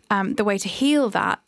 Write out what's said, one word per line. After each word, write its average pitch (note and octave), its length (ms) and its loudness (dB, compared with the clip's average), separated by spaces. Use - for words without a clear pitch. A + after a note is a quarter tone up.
um, G3 240 0
the A3 100 -2
way G3+ 140 0
to G3 100 -6
heal C#4 440 2
that G3 360 -2